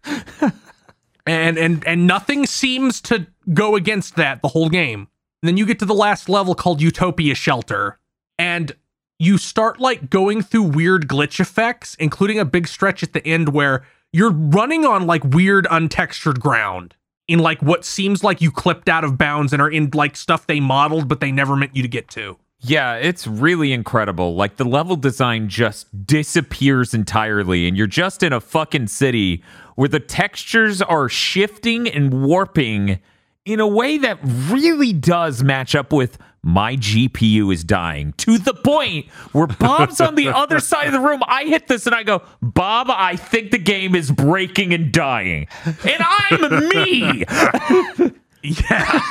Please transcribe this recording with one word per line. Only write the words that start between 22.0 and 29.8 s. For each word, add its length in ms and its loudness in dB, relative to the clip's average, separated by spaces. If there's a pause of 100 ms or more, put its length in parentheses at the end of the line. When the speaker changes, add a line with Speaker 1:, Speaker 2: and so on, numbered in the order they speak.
Speaker 1:
to. 300 -12 (220)
Speaker 2:
Yeah, 340 0
it's 320 -4
really 460 0
incredible. 600 -2
Like, 220 -2
the 80 -2
level 320 0
design 520 -2
just 580 -4
disappears 880 0
entirely, 720 0
and 80 0
you're 100 2
just 360 -2
in 100 2
a 80 -2
fucking 480 -2
city 560 0 (320)
where 120 2